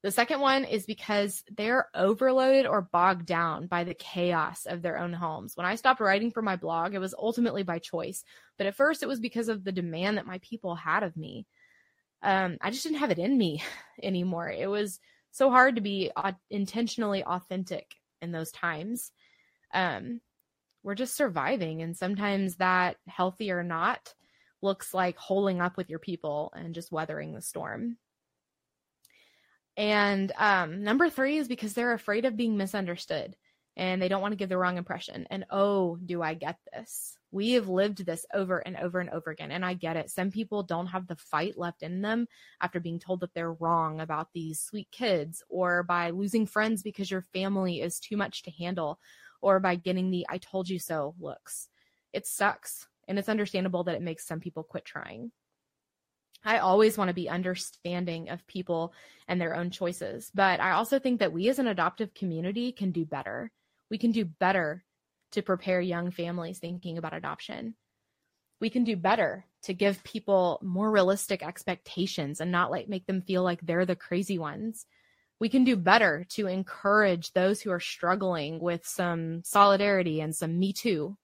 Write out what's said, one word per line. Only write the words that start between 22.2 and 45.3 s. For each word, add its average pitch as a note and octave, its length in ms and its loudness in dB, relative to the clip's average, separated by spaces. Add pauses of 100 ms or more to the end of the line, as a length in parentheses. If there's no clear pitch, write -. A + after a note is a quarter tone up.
that, F#3 400 4 (100)
healthy F#3 440 -2
or F3 120 0
not, F3 520 -2 (480)
looks G3 320 -2
like F3+ 240 2
holding F#3+ 420 2
up F3+ 160 0
with F#3 140 -6
your D#3+ 80 -8
people D#3 580 -6
and E3+ 180 -10
just E3+ 160 -12
weathering D#3 440 -6
the E3 80 -12
storm. - 560 -6 (1800)
And, G3+ 600 2
um, F#3+ 460 2
number C4+ 260 4
three C#4 300 0
is C4+ 100 -2
because A3 240 -6
they're A#3+ 220 0
afraid G#3+ 320 0
of A#3 100 0
being A3+ 220 2
misunderstood F#3 760 -4 (420)
and F#3 260 0
they F#3 60 2
don't G3 120 2
wanna G3+ 160 -2
give F#3+ 140 -4
the F#3 80 0
wrong F3+ 180 2
impression. - 540 -8
And F#3+ 180 -8
oh, G3 560 2
do F3 160 -4
I D#3+ 140 -2
get E3 240 -8 (120)
this. - 460 -12 (140)
We G#3 220 0
have A#3 140 4
lived F#3+ 380 0
this E3 300 -4
over F#3 240 0
and - 180 -8
over F3+ 240 -2
and F3 80 -4
over E3 220 -8
again. D3+ 200 -10
And F3 140 -4
I F3+ 80 -2
get E3+ 240 -4
it. D#3 140 -6
Some F#3 220 -2
people G#3 320 -4
don't F3 240 -4
have F#3 180 -6
the E3 100 -8
fight E3 400 -4
left E3+ 260 -8
in F3+ 200 -6
them A3+ 240 0 (340)
after F3 180 -2
being E3+ 200 -6
told F#3 220 -4
that F3 120 -8
they're E3+ 220 -6
wrong E3 460 0
about D#3+ 340 -6
these D#3+ 260 -8
sweet - 300 -10
kids, E3+ 580 -2